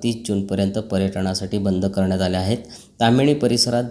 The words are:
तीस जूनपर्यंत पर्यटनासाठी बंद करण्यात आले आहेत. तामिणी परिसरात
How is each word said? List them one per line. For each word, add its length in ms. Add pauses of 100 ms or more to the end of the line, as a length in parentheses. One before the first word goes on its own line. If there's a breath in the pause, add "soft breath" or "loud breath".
तीस 120 (120)
जूनपर्यंत 440
पर्यटनासाठी 840
बंद 280
करण्यात 360
आले 160
आहेत. 200 (420 loud breath)
तामिणी 340
परिसरात 580